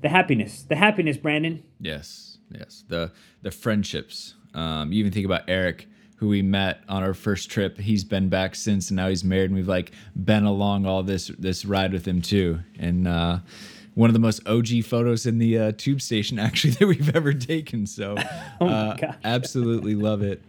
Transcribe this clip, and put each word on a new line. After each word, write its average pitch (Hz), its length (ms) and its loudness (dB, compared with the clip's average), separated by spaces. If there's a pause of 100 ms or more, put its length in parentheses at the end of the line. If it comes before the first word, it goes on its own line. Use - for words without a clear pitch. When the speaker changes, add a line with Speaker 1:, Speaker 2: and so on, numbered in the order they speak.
Speaker 1:
the - 60 0
happiness, 147 540 0
the - 140 -4
happiness, 175 400 2
Brandon. 156 460 -4 (180)
Speaker 2:
Yes, - 580 -12 (120)
yes. - 380 -20
The, 85 240 -4 (300)
the 98 80 -8
friendships. - 840 -4 (200)
Um, 80 380 -4
you 104 80 2
even 101 120 0
think 98 140 -2
about 92 220 0
Eric, 90 380 -2 (300)
who 107 120 -2
we 101 140 2
met 98 460 0
on 95 140 -2
our 95 120 0
first 98 360 -4
trip. 98 280 -2
He's 104 260 0
been 95 240 0
back 92 260 0
since, 101 360 -2
and 98 60 -2
now 92 120 0
he's 90 160 0
married, 95 220 2
and 95 80 0
we've, 92 140 -2
like, 90 240 -2 (240)
been 104 280 4
along 101 420 2
all 95 160 0
this, 95 260 -2 (100)
this 90 260 -4
ride 95 280 0
with 87 140 -2
him 90 140 0
too. 87 380 2 (200)
And, 87 280 0
uh, 87 320 2 (560)
one 113 140 6
of 113 60 6
the 113 60 6
most 113 260 2
O 113 160 2
G 117 200 0
photos 117 440 0
in 117 120 0
the, 113 200 4
uh, 107 180 2
tube 139 240 -2
station, 110 380 -2
<laughs> 107 80 0
actually, - 280 2
that 185 120 4
we've 151 280 2
ever 151 180 2
taken. 131 540 -4
So, 101 300 -6 (220)
Speaker 1:
<laughs> - 220 -8
Oh 175 60 4
my 180 60 4
Speaker 2:
uh, 107 240 0
Speaker 1:
gosh. - 180 -4 (100)
Speaker 2:
absolutely 117 720 0
love 104 280 0
it. 101 260 -4